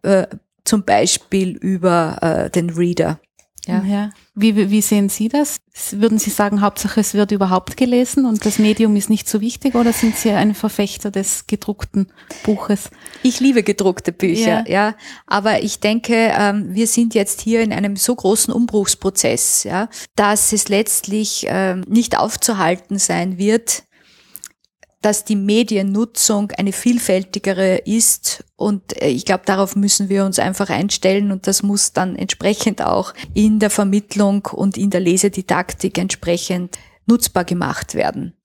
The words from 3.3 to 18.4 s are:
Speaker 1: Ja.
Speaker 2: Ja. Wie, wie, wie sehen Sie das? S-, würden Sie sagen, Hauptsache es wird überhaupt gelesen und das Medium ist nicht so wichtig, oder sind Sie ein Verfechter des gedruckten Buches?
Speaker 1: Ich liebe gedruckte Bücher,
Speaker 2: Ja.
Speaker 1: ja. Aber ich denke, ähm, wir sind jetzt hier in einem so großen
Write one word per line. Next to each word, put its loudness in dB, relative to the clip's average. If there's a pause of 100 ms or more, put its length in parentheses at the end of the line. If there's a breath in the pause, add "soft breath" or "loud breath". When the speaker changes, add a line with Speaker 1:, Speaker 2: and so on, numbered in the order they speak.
Speaker 1:
Ja. 0
Speaker 2:
Ja. -2 (260 soft breath)
Wie, 4
wie, 2
wie 4
sehen 2
Sie -2
das? 0 (180)
S-, -10
würden 4
Sie -2
sagen, 0
Hauptsache 0
es -2
wird 2
überhaupt 0
gelesen 2
und 0
das 0
Medium 4
ist 0
nicht 0
so 0
wichtig, -2
oder 4
sind 0
Sie 0
ein 2
Verfechter -4
des -4
gedruckten -4 (320 loud breath)
Buches? -2 (340 loud breath)
Speaker 1:
Ich 2
liebe 4
gedruckte 0
Bücher, 0
Speaker 2:
Ja. 2
Speaker 1:
ja. -12 (300 loud breath)
Aber 0
ich -6
denke, 0 (240)
ähm, 0 (100)
wir 2
sind 0
jetzt -2
hier 0
in 0
einem -2
so 0
großen 0